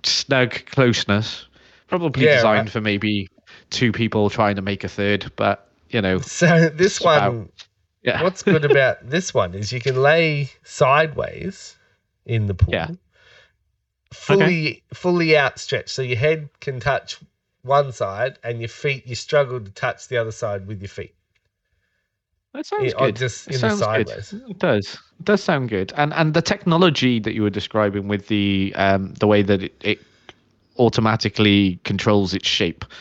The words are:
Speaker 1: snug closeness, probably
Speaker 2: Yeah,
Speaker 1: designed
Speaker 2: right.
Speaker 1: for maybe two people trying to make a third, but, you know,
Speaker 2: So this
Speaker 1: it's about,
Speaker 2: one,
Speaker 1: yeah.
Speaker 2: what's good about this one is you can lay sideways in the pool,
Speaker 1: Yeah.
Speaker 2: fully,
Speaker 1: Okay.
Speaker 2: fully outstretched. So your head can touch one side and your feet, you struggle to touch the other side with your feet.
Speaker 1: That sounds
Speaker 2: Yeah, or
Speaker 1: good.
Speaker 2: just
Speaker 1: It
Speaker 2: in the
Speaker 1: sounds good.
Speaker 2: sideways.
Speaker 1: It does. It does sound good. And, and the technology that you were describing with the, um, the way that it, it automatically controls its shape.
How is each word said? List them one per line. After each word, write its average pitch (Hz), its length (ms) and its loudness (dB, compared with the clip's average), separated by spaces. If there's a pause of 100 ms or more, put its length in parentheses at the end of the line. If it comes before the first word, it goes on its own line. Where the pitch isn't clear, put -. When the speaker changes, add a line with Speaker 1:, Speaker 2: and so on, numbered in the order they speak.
Speaker 1:
snug - 640 -2
closeness, 110 800 0 (420)
probably 156 380 0
Speaker 2:
Yeah, 147 100 8
Speaker 1:
designed 110 320 4
Speaker 2:
right. - 40 -10
Speaker 1:
for 113 100 -4
maybe 104 480 -2 (420)
two 120 200 2
people 107 380 0
trying 104 280 2
to 95 40 -4
make 98 220 -6
a 98 60 -8
third, 101 460 -2
but, 104 340 -2 (200)
you 113 120 -2
know, 92 180 0
Speaker 2:
So 165 500 2
this 165 280 0
Speaker 1:
it's - 40 -6
about, 131 320 2
Speaker 2:
one, 107 160 -10 (540)
Speaker 1:
yeah. 127 200 -2
Speaker 2:
what's 190 200 -4
good 170 200 2
about 135 460 2
this 170 240 -4
one 92 220 0
is 104 180 -6
you 123 80 -6
can 131 200 0
lay 151 480 2 (140)
sideways 151 1120 -2 (500)
in 110 200 -2
the 101 80 -2
pool, - 200 0
Speaker 1:
Yeah. 87 180 -2 (1200)
Speaker 2:
fully, 180 560 2
Speaker 1:
Okay. - 120 -12 (120)
Speaker 2:
fully 170 440 2
outstretched. - 520 -2
So - 120 -8
your 123 160 -4
head 151 320 0 (120)
can 131 180 -8
touch - 380 -4 (460)
one 139 280 2
side 110 520 -6
and 117 160 -8
your 117 100 -8
feet, 139 360 -8
you 120 100 -10
struggle 131 440 -2
to 98 120 -16
touch - 360 -8
the 123 100 -4
other 113 140 -2
side 101 360 -8
with 101 140 -12
your 98 80 -14
feet. - 240 -14 (1400)
Speaker 1:
That 285 120 -10
sounds 415 280 -2
Speaker 2:
Yeah, - 100 0
or 135 40 4
Speaker 1:
good. 110 100 -2
Speaker 2:
just 123 320 -8
Speaker 1:
It 139 60 -6
Speaker 2:
in 127 60 -2
the 226 80 2
Speaker 1:
sounds 208 120 -2
good. 110 280 0
Speaker 2:
sideways. - 240 -14 (160)
Speaker 1:
It 190 80 -14
does. 113 360 0 (260)
It - 60 -14
does 202 180 2
sound 135 260 -2
good. 95 260 -4
And, 147 180 0
and 156 200 0
the 165 80 2
technology 165 800 2
that 110 140 -4
you 107 100 -2
were 104 80 2
describing 101 560 -2
with 101 200 -4
the, 98 480 0
um, 98 400 0
the 104 120 2
way 104 160 6
that 95 200 2
it, - 200 -12
it 107 160 -2 (800)
automatically 107 1040 2
controls 101 500 0
its - 140 -4
shape. - 380 -2 (160)